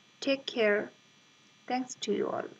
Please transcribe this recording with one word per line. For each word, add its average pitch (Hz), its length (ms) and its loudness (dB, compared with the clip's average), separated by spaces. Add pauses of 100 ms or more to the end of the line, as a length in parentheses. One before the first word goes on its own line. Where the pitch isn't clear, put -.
(220)
take 269 240 0
care. 214 460 2 (760)
Thanks 254 280 -4
to - 180 -2
you - 160 0
all. - 180 -4 (120)